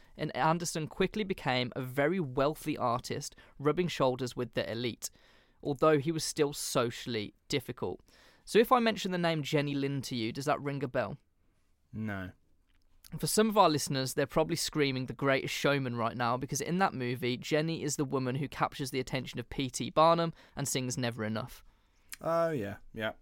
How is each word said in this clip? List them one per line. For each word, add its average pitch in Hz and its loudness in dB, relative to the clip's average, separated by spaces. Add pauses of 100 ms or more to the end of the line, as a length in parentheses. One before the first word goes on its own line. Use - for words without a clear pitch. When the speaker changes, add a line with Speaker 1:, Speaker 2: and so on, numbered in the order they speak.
(180)
Speaker 1:
and 151 -4
Anderson 160 0
quickly 196 -2
became 127 -2
a 139 -4
very 143 0
wealthy 143 0
artist, 123 -4 (240)
rubbing 151 2
shoulders 127 0
with 123 -4
the 110 -2
elite, 120 -4 (500)
although 147 4
he 139 -2
was 160 -2
still 147 0
socially 117 -2 (140)
difficult. - -4 (460)
So - 4
if 233 6
I 254 6
mention 214 0
the 180 -2
name 165 0
Jenny 143 0
Lind 139 -2
to 139 -6
you, 113 -2
does 131 -6
that 143 0
ring 139 -4
a 139 -2
bell? 123 -2 (760)
Speaker 2:
No. 101 -6 (880)
Speaker 1:
For 151 -4
some 214 4
of 208 0
our 185 10
listeners, 135 0
they're 139 2
probably 160 2
screaming 139 0
The 117 -8
Greatest 135 2
Showman 135 2
right 113 0
now, 120 0
because 135 -4
in 170 -2
that 190 2
movie, 123 -2
Jenny 156 0
is 143 -2
the 151 0
woman 131 -2
who 139 -2
captures - -4
the 135 -2
attention 127 -6
of 117 -8
P 135 -4
T 120 -6
Barnum 165 4 (220)
and 139 -4
sings 127 -2
Never 120 -2
Enough. 110 -6 (580)
Speaker 2:
Oh, 165 2
yeah, 101 -4 (180)
yeah. - -4 (100)